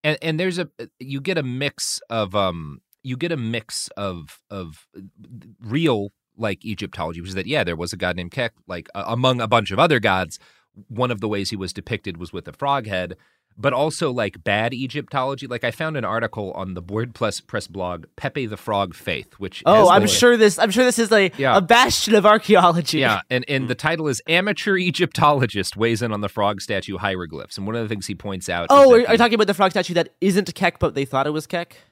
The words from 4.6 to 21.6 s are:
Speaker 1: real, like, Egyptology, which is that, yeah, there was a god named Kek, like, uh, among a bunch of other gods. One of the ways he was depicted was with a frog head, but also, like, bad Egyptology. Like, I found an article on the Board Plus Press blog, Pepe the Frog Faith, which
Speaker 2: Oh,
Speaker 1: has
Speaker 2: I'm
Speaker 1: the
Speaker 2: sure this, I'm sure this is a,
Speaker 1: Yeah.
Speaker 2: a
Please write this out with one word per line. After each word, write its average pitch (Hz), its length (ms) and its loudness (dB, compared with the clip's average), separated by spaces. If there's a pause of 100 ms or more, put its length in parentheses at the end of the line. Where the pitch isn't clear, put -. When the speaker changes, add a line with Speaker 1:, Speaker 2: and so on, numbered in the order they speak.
Speaker 1:
real, 117 500 -2 (280)
like, 104 280 -4
Egyptology, 85 560 -8
which 92 80 -12
is 92 60 -10
that, 95 120 -6
yeah, 135 160 0
there 87 120 -2
was 87 180 -8
a 92 40 -14
god 90 180 -4
named 87 160 -10
Kek, 123 220 -6 (140)
like, 87 260 -12
uh, 98 140 -8
among 123 340 0
a 113 60 -4
bunch 110 240 2
of 98 80 -2
other 151 200 4
gods. 92 380 0 (520)
One 123 220 -2
of 104 100 -6
the 110 60 -4
ways 101 220 -4
he 110 60 -8
was 92 180 -8
depicted 98 440 -10
was 85 160 -14
with 85 140 -12
a 78 60 -18
frog 139 340 -4
head, 90 280 -6 (420)
but 127 160 0
also, 147 380 -2
like, 113 320 -4
bad 107 300 0
Egyptology. 135 760 -6
Like, 120 160 -8
I 120 80 -2
found 160 240 -6
an 127 80 -4
article 110 500 -4
on 95 200 -8
the 90 80 -10
Board 110 320 -6
Plus 107 260 -4
Press - 280 -8
blog, 90 380 -8 (120)
Pepe 135 300 -6
the 104 100 -10
Frog 98 360 -2
Faith, - 440 -8
which 95 300 -10
Speaker 2:
Oh, 214 140 8
Speaker 1:
has 185 80 8
Speaker 2:
I'm 196 120 8
Speaker 1:
the 208 60 2
Speaker 2:
sure 240 280 6
this, 214 220 6
I'm 214 140 2
sure 233 120 4
this 247 160 2
is 220 120 2
a, 202 260 6
Speaker 1:
Yeah. 131 180 4
Speaker 2:
a 196 60 6